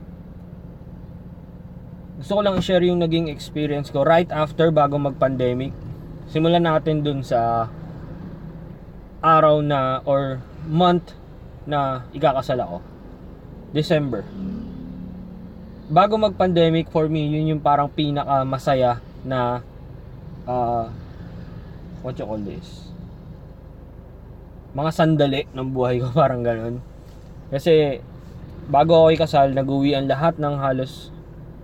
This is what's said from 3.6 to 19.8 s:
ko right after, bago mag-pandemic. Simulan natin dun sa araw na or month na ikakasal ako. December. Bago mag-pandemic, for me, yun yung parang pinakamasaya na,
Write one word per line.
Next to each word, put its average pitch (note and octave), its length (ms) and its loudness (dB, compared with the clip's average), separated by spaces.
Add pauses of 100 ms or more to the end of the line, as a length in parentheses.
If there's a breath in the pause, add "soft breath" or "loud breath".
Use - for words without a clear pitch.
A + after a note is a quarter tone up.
ko C#3+ 80 0
right E3 320 4
after, D#3 400 2
bago C#3+ 240 4
mag-pandemic. C3 800 0 (560)
Simulan E3+ 320 4
natin D#3 400 2
dun C#3+ 160 0
sa A#2 480 2 (1600)
araw D#3 320 8
na C3+ 480 0
or C#3 320 0 (320)
month F3 400 4 (560)
na C3+ 480 -2
ikakasal C3+ 480 2
ako. F2 160 -6 (960)
December. D3 480 0 (1700)
Bago G3+ 240 6
mag-pandemic, F3 800 4
for D#3 160 2
me, D3+ 160 0
yun D#3 300 0
yung D3 80 -6
parang C#3+ 260 4
pinakamasaya C3+ 1120 0 (240)
na, B2 400 -2 (800)